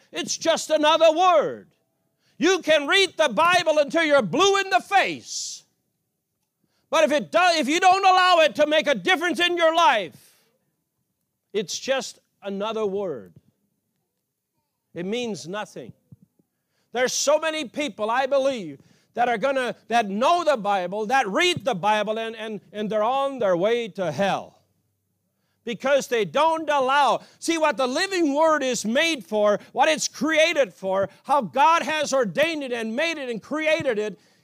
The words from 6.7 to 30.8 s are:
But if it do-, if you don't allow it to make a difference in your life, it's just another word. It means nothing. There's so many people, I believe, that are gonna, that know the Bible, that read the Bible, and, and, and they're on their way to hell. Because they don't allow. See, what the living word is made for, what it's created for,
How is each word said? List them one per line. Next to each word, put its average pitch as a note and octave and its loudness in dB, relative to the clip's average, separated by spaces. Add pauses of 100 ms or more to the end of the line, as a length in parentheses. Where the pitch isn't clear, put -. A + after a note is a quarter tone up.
But D#4 4
if B3+ -2
it A3 -2
do-, D#4+ 2 (140)
if D4 0
you E4 0
don't F#4+ 4
allow F#4 6
it D4+ 4
to D4 2
make D4+ 0
a C#4+ 0
difference D#4 -2
in F4 0
your E4 2
life, C4 0 (1200)
it's G3+ -6
just B3+ -6 (220)
another G#3 -6
word. E3+ -8 (1600)
It E3+ -10
means G#3 -8
nothing. F3+ -14 (1000)
There's B3 -2
so D4+ 2
many D#4 -4
people, A3 -6
I C4 0
believe, B3+ -2 (320)
that A#3+ 0
are A#3 -2
gonna, B3+ -2 (100)
that A3+ 0
know D4 2
the D4 2
Bible, G3+ -4
that B3+ 0
read C4+ 0
the B3 -2
Bible, G#3+ -2
and, A3+ -8
and, A3 -10 (140)
and G#3 -6
they're G#3+ 0
on C4+ -2
their G3 2
way A3+ 0
to F3 -6
hell. C#3+ -4 (1040)
Because B3+ -2
they A3+ -2
don't D#4 0
allow. C4+ 2 (180)
See, E4 -2
what D4+ 0
the C4 0
living E4+ -2
word D#4 2
is B3+ -2
made C#4+ -2
for, G#3 0 (100)
what C4 2
it's D4+ -2
created D#4 0
for, F#3+ -4 (160)